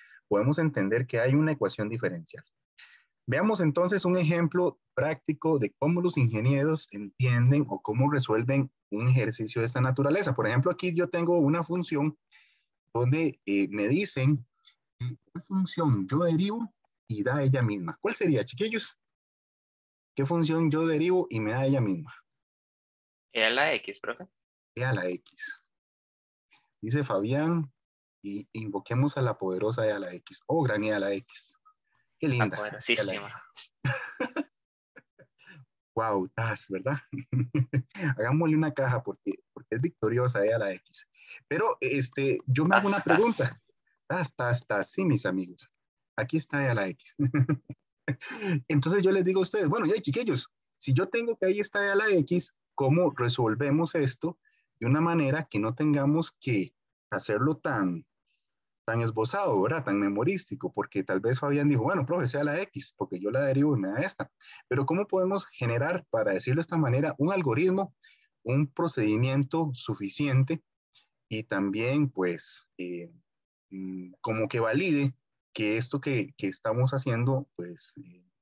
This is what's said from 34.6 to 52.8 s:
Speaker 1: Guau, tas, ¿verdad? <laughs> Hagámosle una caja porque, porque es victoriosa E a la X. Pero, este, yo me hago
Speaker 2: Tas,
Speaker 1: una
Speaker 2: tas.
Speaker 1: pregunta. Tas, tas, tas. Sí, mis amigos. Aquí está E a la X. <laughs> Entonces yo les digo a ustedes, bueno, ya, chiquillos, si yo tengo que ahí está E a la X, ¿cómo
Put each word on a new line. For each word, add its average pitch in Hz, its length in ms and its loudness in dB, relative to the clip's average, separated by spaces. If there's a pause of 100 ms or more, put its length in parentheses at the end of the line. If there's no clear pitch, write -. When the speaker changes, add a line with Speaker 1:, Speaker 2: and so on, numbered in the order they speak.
Speaker 1:
Guau, 104 340 0
tas, 113 420 -4
¿verdad? 98 260 -4 (160)
<laughs> 131 720 -2 (320)
Hagámosle 156 380 2
una 156 160 2
caja 127 300 -2
porque, - 380 -6 (120)
porque - 220 -10
es 120 80 -2
victoriosa 120 640 0
E 110 80 2
a 117 40 0
la 101 140 -2
X. - 340 -16 (400)
Pero, 214 340 0
este, 135 640 0
yo 135 180 2
me 185 120 6
hago 202 120 4
Speaker 2:
Tas, 202 60 2
Speaker 1:
una 196 100 -2
Speaker 2:
tas. - 0 -
Speaker 1:
pregunta. 190 580 2 (460)
Tas, 170 260 -2
tas, 123 320 -2
tas. 101 240 -2
Sí, 190 140 -2
mis 139 220 2
amigos. 92 420 -4 (480)
Aquí 123 220 -2
está 143 260 -2
E 131 60 0
a 117 40 0
la 113 140 -2
X. - 300 -12
<laughs> 147 1500 -2
Entonces 160 340 2
yo 190 100 4
les 190 120 2
digo 185 160 2
a - 20 4
ustedes, 185 260 0
bueno, 214 180 0
ya, 202 140 0
chiquillos, 147 480 -2 (300)
si 135 160 0
yo 185 140 2
tengo 233 280 -2
que 185 100 0
ahí 202 140 2
está 202 240 -2
E 196 60 2
a 196 60 2
la 214 120 2
X, 175 460 2 (200)
¿cómo 151 360 4